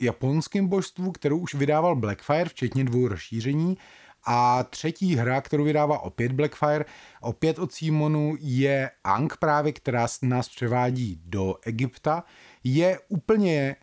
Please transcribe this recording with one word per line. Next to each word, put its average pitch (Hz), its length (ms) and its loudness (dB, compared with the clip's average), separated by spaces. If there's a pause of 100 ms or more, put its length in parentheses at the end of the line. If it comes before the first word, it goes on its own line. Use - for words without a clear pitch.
japonském 143 640 0
božstvu, 185 440 -2
kterou 151 260 -2
už 175 180 -6
vydával 151 400 2
Blackfire, 139 540 -2
včetně 131 340 -2
dvou 123 240 2
rozšíření. 131 720 -2 (520)
A 123 340 4
třetí 165 520 -2
hra, 127 260 2
kterou 147 220 0
vydává 151 360 2
opět 120 320 -4
Blackfire, 151 540 0 (360)
opět 156 380 -2
od 170 140 -6
Simonu, 151 640 0
je 135 520 0 (120)
Ankh 104 340 0
právě, 151 340 2
která 120 360 -2
s-, - 140 -8
nás 123 280 0
převádí 123 760 -2
do 95 300 -2 (100)
Egypta. 131 580 -2 (400)
Je 160 440 2
úplně, 165 760 0